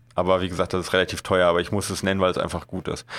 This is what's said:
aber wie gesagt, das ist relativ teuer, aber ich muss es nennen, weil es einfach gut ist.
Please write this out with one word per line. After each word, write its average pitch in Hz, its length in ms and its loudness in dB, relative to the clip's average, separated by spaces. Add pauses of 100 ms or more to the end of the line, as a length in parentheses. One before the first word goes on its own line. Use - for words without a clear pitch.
(160)
aber 92 260 2
wie 95 60 0
gesagt, 90 260 -2
das 90 120 -2
ist - 80 -4
relativ 92 280 0
teuer, 90 280 4
aber 85 100 4
ich 87 120 -2
muss 101 180 -2
es 92 140 -6
nennen, 95 180 0
weil 92 100 4
es 87 60 -4
einfach - 300 -4
gut 92 200 -8
ist. - 180 -6 (140)